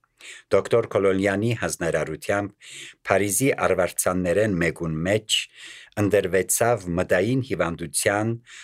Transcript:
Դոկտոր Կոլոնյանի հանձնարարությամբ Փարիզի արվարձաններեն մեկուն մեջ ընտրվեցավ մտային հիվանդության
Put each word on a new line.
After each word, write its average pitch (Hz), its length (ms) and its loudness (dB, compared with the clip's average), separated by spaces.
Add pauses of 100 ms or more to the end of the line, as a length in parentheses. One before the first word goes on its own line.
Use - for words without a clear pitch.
(460)
Դոկտոր 113 420 2
Կոլոնյանի 98 640 2
հանձնարարությամբ 80 1200 -4 (300)
Փարիզի 101 520 2
արվարձաններեն 90 1000 0
մեկուն 82 420 -2
մեջ 98 380 0 (580)
ընտրվեցավ 95 920 2
մտային 92 560 0
հիվանդության 87 880 -2 (320)